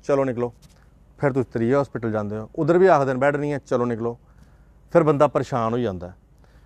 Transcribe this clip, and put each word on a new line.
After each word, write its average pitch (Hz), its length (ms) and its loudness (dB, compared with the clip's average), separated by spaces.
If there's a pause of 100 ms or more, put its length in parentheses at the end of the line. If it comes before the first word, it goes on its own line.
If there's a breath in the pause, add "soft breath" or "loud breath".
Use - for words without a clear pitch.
ਚਲੋ 139 200 0
ਨਿਕਲੋ।" 120 280 -4 (640 soft breath)
ਫਿਰ 143 140 0
ਤੁਸੀਂ 127 260 -2
ਤੀਏ 117 160 0
ਹਸਪੀਟਲ 113 380 -2
ਜਾਂਦੇ 107 240 -4
ਹੋ, 110 200 -12
ਉਧਰ 160 220 2
ਵੀ 185 80 6
ਆਖਦੇ 143 260 4
ਨੇ, 127 60 -2
"ਬੈੱਡ 143 180 0
ਨਹੀਂ 147 160 -4
ਹੈ, 143 140 -4
ਚਲੋ 123 180 0
ਨਿਕਲੋ।" 120 340 -6 (760 soft breath)
ਫਿਰ 170 100 6
ਬੰਦਾ 151 240 4
ਪਰੇਸ਼ਾਨ 123 460 -2
ਹੋ 120 60 -2
ਜਾਂਦਾ 95 300 -4
ਹੈ। 98 80 -20 (500 soft breath)